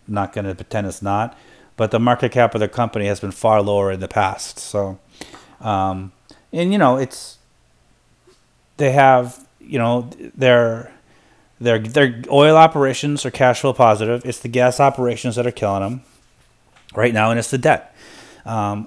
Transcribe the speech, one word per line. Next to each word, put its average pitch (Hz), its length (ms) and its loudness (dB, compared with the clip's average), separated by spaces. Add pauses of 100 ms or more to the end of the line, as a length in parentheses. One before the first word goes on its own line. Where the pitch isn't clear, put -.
not 101 260 -6
gonna 98 220 -8
pretend 101 320 -8
it's 92 160 -10
not, 101 340 -4 (400)
but 110 140 -2
the 113 80 0
market 120 320 0
cap 120 240 2
of 110 60 -4
the 104 80 -2
company 113 380 -4
has 101 120 -4
been 98 140 -10
far 107 300 2
lower 101 280 0
in 95 80 -6
the 92 80 -8
past. - 540 -4
So, 98 400 -8 (600)
um, 95 520 -4 (400)
and, 175 180 -2
you 202 80 2
know, 135 180 4
it's, - 420 -10 (1400)
they 139 160 0
have, 131 520 4 (140)
you - 200 -8
know, 120 320 -2 (260)
their, 120 560 2 (680)
their, 117 200 2
their 120 500 0
oil 147 260 6
operations 147 680 2
are 123 60 -2
cash 127 300 2
flow 135 100 0
positive. 113 520 2
It's 127 140 -8
the 127 100 -12
gas 123 300 0
operations 123 560 0
that 120 140 -2
are 117 40 -4
killing 98 300 -2
them 123 200 -8 (920)
right 117 200 0
now, 110 160 2
and 117 100 -2
it's - 100 -8
the 135 80 -4
debt. 135 340 0 (540)
Um, 104 400 -6